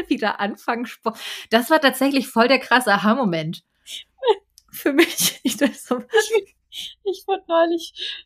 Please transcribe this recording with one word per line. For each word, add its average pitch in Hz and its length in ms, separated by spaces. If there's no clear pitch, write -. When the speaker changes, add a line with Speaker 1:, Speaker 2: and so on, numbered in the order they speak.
Speaker 1:
wieder 214 320
anfangen, 233 460
Sport.“ - 340
Das 240 200
war 311 120
tatsächlich 269 480
voll 233 180
der 262 120
krasse 240 340
Aha-Moment 190 720
für - 220
mich. - 460
<laughs> - 40
Ich - 140
dachte - 200
so, - 220
Speaker 2:
Ich, - 1040
ich 381 240
wurde 381 200
neulich 330 460